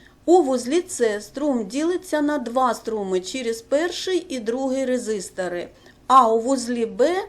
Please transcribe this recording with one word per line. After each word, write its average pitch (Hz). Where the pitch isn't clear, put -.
У 359
вузлі 262
С 208
струм 254
ділиться 311
на 294
два 240
струми 202
через 226
перший 349
і 262
другий 262
резистори, 190
а 247
у 226
вузлі 233
Б 233